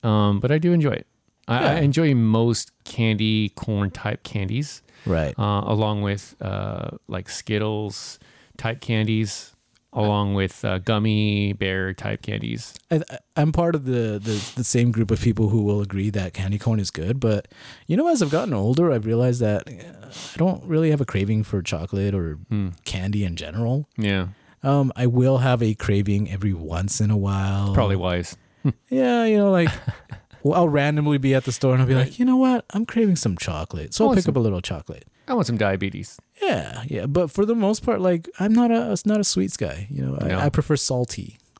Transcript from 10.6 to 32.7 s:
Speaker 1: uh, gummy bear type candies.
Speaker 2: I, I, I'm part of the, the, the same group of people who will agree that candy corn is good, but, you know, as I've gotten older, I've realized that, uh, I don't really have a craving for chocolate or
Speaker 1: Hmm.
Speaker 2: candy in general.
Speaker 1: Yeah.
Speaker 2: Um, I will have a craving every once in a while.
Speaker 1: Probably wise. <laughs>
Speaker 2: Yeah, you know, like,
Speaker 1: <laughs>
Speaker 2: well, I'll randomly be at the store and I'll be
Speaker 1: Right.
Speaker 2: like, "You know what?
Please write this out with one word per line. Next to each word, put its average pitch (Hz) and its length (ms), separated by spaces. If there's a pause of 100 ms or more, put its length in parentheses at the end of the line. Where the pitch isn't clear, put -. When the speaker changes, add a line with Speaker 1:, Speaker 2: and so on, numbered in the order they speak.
Speaker 1:
uh, 95 140
gummy 104 760
bear 95 420
type - 280
candies. 113 520 (160)
Speaker 2:
I, 160 200
I, - 80 (180)
I'm 156 160
part 170 240
of 139 80
the, 117 340
the, 104 380
the 123 80
same 120 260
group 110 220
of 107 80
people 110 300
who 110 120
will 104 200
agree 98 280
that 95 240
candy 98 240
corn 110 220
is 92 100
good, 104 300
but, 110 260 (400)
you 165 100
know, 320 120
as 302 140
I've 147 80
gotten 170 240
older, 127 360
I've 110 160
realized 120 340
that, 104 280
uh, - 400
I - 280
don't 175 280
really 160 260
have 147 100
a 139 40
craving 104 400
for 95 180
chocolate 95 520
or 82 240 (100)
Speaker 1:
Hmm. 101 220 (140)
Speaker 2:
candy 101 400
in 85 120
general. 117 600
Speaker 1:
Yeah. 98 320 (360)
Speaker 2:
Um, 139 320
I 123 100
will 123 320
have 127 240
a 110 120
craving 101 560
every 98 240
once 82 460
in 107 120
a 107 40
while. 98 580
Speaker 1:
Probably 98 220
wise. 87 400 (280)
<laughs> - 240
Speaker 2:
Yeah, 247 380
you 214 100
know, 202 160
like, 170 160 (400)
Speaker 1:
<laughs> - 340
Speaker 2:
well, 147 120
I'll 175 140
randomly 147 500
be 135 180
at 131 80
the 127 80
store 131 220
and 131 80
I'll 131 60
be 135 60
Speaker 1:
Right. 131 120
Speaker 2:
like, - 120
"You 247 60
know 254 140
what? 254 320